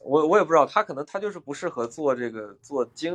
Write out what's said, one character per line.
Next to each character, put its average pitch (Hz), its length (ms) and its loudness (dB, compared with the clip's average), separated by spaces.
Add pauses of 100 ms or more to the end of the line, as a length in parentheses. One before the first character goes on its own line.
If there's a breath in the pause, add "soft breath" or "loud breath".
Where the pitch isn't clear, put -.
我， 151 260 2
我 185 120 6
也 196 60 6
不 151 80 -4
知 165 40 6
道， 143 80 6
他 208 180 0
可 170 120 -12
能 139 100 -8
他 196 160 -8
就 208 100 -6
是 180 80 -12
不 143 140 -12
适 175 160 -8
合 117 180 -4
做 131 280 -2
这 120 160 -6
个， 107 320 -12
做 135 220 -4 (100)
经 165 200 -6